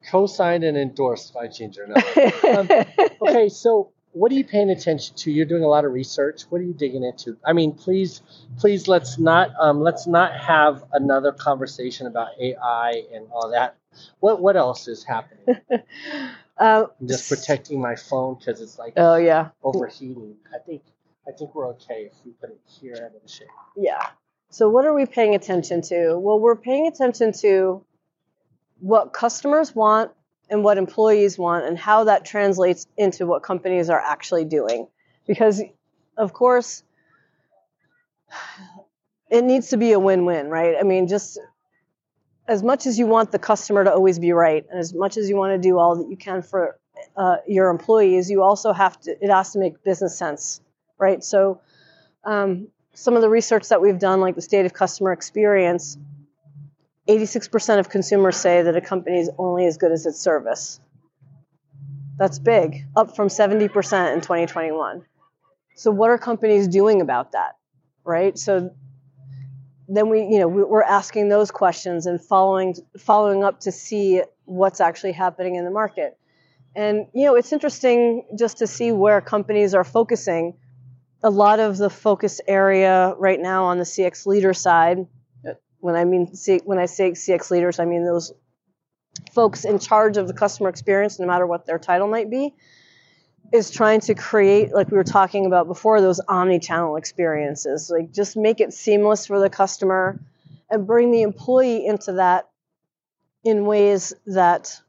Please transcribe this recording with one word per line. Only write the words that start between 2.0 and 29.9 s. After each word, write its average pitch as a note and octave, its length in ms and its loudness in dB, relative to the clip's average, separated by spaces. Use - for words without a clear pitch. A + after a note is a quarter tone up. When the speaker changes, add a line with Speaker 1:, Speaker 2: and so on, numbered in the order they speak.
Speaker 1:
Um, F#3+ 100 -2
okay, G#3+ 260 2
so G#3+ 440 0
what G3+ 180 2
are C4+ 40 -2
you C4+ 100 0
paying G3+ 240 0
attention F3 480 -4
to? - 140 -8
You're D3+ 160 0
doing E3 160 -2
a D#3 60 2
lot D3 180 4
of C3+ 60 -2
research. C#3 580 -6
What F3 100 -4
are F3+ 40 -8
you F3 100 -8
digging C3+ 300 -6
into? B2 380 -10
I D#3+ 120 0
mean, D#3 180 0
please, F#3 480 -4
please, G3+ 280 2
let's F3+ 320 0
not, E3 400 4
um, D3 220 2
let's E3 260 -2
not E3+ 320 2
have D3+ 540 2
another C#3 400 0
conversation C3 760 -6
about A#2 320 -8
A B2+ 240 -6
I A#2+ 420 -4
and A2 180 -18
all A2+ 200 -8
that. A#2+ 240 -2
What, G3 220 2
what F#3+ 160 4
else B2 300 -2
is A2 160 -14
happening? C3+ 520 -4
Speaker 2:
<laughs> B3 100 -2
Uh, A3 280 4
Speaker 1:
I'm B2+ 80 -12
just C3 220 -6
protecting C#3 500 -4
my A#2+ 140 -6
phone C3 420 -8
'cause A2+ 240 -10
it's, A2 180 -20
like, A#2 180 -18
Speaker 2:
Oh, E3+ 180 6
yeah. E3 360 2
Speaker 1:
overheating. B2 720 -8
I A#2+ 60 -12
think, D#3 240 -16
I C#3 40 -16
think D3 240 -16
we're C#3 140 -8
okay A2 420 -14
if - 40 -20
we A#2+ 60 -20
put A#2 180 -20
it G#2+ 160 -20
here B2 280 -20
out A#2 200 -18
of G#2+ 80 -20
the - 60 -20
shade. - 180 -20
Speaker 2:
Yeah. - 280 -4
So A3 200 0
what B3+ 160 4
are D4+ 80 2
we C#4 100 2
paying G#3+ 300 0
attention F3+ 480 -4
to? E3+ 360 -2
Well, G#3 220 0
we're A#3 160 4
paying C4 300 -2
attention B3 460 -2
to F#3+ 420 2
what F#3+ 320 0
customers C#4+ 640 -2
want A3 360 2